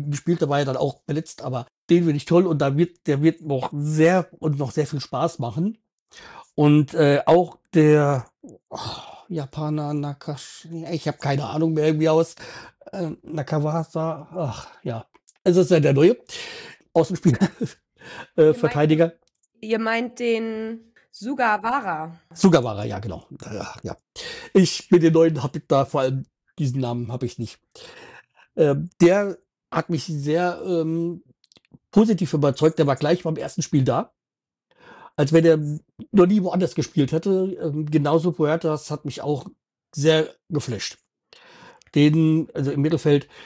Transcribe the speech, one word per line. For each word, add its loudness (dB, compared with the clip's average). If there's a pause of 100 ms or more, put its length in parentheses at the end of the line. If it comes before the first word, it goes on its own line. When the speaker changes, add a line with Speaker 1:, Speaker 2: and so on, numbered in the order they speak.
(120)
Speaker 1:
gespielt -2
hat, -2
war 0
er 0
dann -4
auch -4
verletzt, -8
aber -8 (240)
den 6
finde 2
ich -6
toll 4
und -2
da 0
wird, -2
der 0
wird 2
noch -4
sehr 2 (100)
und -2
noch -4
sehr -2
viel -8
Spaß -4
machen. -4 (720)
Und, 4
äh, 4
auch 4 (160)
der, 4 (420)
oh, -14 (520)
Japaner -6
Nakashi, -10
ich -6
hab -6
keine -2
Ahnung -2
mehr 0
irgendwie 2
aus, 2 (560)
äh, -6 (120)
Nakawasa, -4
ach, -8 (160)
ja. -8 (380)
Es 4
ist 4
ja 6
der 4
neue 6 (760)
Außenspieler, 2
<laughs> -
äh, -6
Speaker 2:
Ihr 8
meint 4
Speaker 1:
Verteidiger. 2 (480)
Speaker 2:
Ihr -4
meint -4
den -6 (180)
Sugawara? -4 (140)
Speaker 1:
Sugawara, 2
ja, -8
genau. -12 (200)
Ja, -12 (100)
ja. -10 (560)
Ich 2
bin 6
den 4
neuen, 4
hab -6
ich -8
da 2
vor -2
allem, -2 (320)
diesen -4
Namen -6
hab -8
ich -8
nicht. -10 (1000)
Ähm, 0 (100)
der 2 (340)
hat -6
mich -4
sehr, -4
ähm, -4 (680)
positiv 2
überzeugt. 0
Der 2
war 2
gleich -2
beim -4
ersten -8
Spiel 0
da. -2 (1080)
Als 2
wenn 8
er 6 (560)
noch 6
nie 2
woanders -2
gespielt -2
hätte. -2
Ähm, -4
genauso 0
Puertas -2
hat -10
mich -10
auch -6 (460)
sehr 2 (140)
geflasht. -6 (960)
Den, 4
also -4
im -4
Mittelfeld, 0 (180)